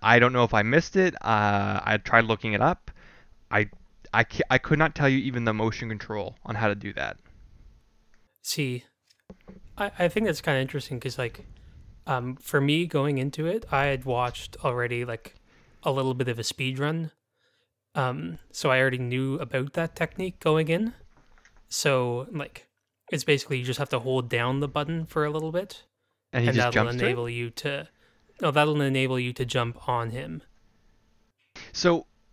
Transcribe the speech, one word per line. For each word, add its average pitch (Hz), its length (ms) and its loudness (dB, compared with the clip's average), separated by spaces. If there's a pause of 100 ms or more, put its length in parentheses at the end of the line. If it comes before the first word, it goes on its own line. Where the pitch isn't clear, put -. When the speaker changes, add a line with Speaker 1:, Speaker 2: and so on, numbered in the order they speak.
Speaker 1:
I 117 180 6
don't 123 140 6
know 123 100 4
if 113 100 2
I 104 100 6
missed 139 320 2
it. 185 200 2
Uh, 101 680 2
I 107 200 2
tried 117 220 4
looking 110 280 0
it 101 80 2
up. 160 300 0 (600)
I, 107 180 2 (440)
I 113 120 6
ca-, - 240 -2
I 131 80 4
could 151 220 2
not 151 160 2
tell 139 140 4
you 135 100 4
even 123 260 -2
the 113 80 2
motion 110 360 -2
control 104 460 -6 (100)
on 117 100 -6
how 110 120 0
to 101 80 0
do 101 180 -8
that. 57 240 -6 (1200)
Speaker 2:
See, 127 420 -4 (920)
I, 202 200 -2
I 180 120 4
think 220 160 0
that's 165 160 0
kinda 139 180 2
interesting 135 400 -4
'cause, 123 180 -8
like, - 280 -6 (600)
um, 127 300 -2
for - 240 0
me 151 260 2
going 143 320 0
into 143 300 -2
it, 220 240 -2
I 139 140 2
had 135 200 -2
watched 123 580 -4
already, 120 420 -2
like, 117 300 -10 (480)
a 143 80 0
little 131 220 0
bit 127 140 -2
of 120 100 -2
a 117 60 -6
speed 131 360 -4
run. 156 320 -2 (840)
Um, 147 440 -2 (120)
so - 200 -2
I 131 80 6
already 131 180 2
knew 127 420 -2
about 135 340 -4
that 165 220 -4
technique 185 440 -6
going 156 280 2
in. 202 260 0 (760)
So, 127 640 0
like, - 360 -10 (440)
it's 147 120 -2
basically 139 360 2
you 123 60 -4
just 127 140 -2
have 143 100 -4
to 127 100 0
hold 127 300 0
down 123 300 0
the 143 80 0
button 156 380 -4
for 151 200 -2
a 151 40 0
little 156 220 -4
bit, 185 320 -6 (480)
Speaker 1:
And 120 120 2
he 120 60 4
Speaker 2:
and 127 60 4
Speaker 1:
just 120 100 4
Speaker 2:
that'll 120 80 0 (120)
Speaker 1:
jumps 120 120 -2
to 123 80 0
it? - 20 4
Speaker 2:
enable 120 220 -2
you 120 220 -6
to, 143 360 -8 (540)
no, 151 100 2
that'll 147 300 4
enable 131 380 2
you 123 140 -2
to 131 120 -4
jump 120 420 -2
on 117 240 0
him. 151 300 -10 (1300)
Speaker 1:
So 175 340 2 (280)